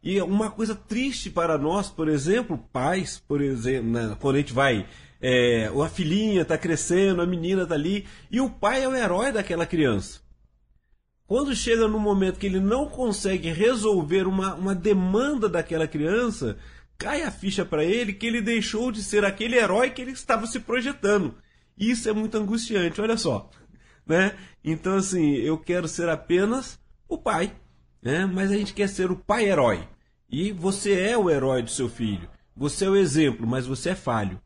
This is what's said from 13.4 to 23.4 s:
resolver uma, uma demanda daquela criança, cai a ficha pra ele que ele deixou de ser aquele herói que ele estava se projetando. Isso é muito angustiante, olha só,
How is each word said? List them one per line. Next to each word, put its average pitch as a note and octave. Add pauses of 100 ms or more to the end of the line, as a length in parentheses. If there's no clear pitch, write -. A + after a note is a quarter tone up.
resolver F#3+
uma, F#3+
uma F#3+
demanda G#3
daquela D#3+
criança, D#3+ (400)
cai D4
a A#3+
ficha F#3+
pra G3
ele G3+
que G#3
ele A#3
deixou A3+
de G#3+
ser G#3
aquele G#3+
herói A3+
que B3+
ele B3+
estava A#3
se A3+
projetando. G#3 (420)
Isso A3+
é G#3+
muito G#3+
angustiante, G#3
olha A3+
só, B2+ (560)